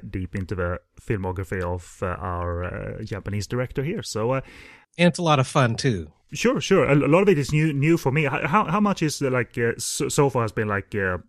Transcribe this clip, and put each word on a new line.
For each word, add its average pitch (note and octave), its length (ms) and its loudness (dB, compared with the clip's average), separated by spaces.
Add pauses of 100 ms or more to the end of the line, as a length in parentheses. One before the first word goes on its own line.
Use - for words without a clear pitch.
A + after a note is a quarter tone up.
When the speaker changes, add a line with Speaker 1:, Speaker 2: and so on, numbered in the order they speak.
Speaker 1:
deep F#2+ 260 -8
into G2 180 -6
the F2+ 280 -4 (180)
filmography F#2+ 600 -4
of, F2 400 -6
uh, G2+ 60 -4
our, F2 580 -4
uh, G2+ 380 -8
Japanese G2+ 440 -6
director B2+ 380 -4
here. F3 180 -6
So, A2 280 -2
uh, C3 100 -2 (560)
Speaker 2:
And F3 100 6
it's F3 120 2
a F3 40 -4
lot D3+ 160 4
of B2+ 80 2
fun, A#2 300 2
too. F#2 340 -2 (220)
Speaker 1:
Sure, A3 280 0
sure. E3+ 240 4
A, C3+ 100 4
a C#3+ 140 4
lot F3 140 6
of G3 40 6
it F#3 100 6
is B2 140 -2
new, D3+ 220 2
new D3 240 4
for D3 120 -2
me. D3 160 0
H-, C#3 200 -2
how, G3+ 180 2
how F#3+ 160 0
much G3+ 240 2
is, D3+ 180 -2
uh, C3+ 80 0
like, B2 280 -2
uh, A#2 200 0
so, - 300 -4
so C#3+ 220 2
far A#2+ 140 0
has A2 100 -4
been, G#2+ 160 -2
like, G2 260 -4
uh, F#2+ 220 0 (120)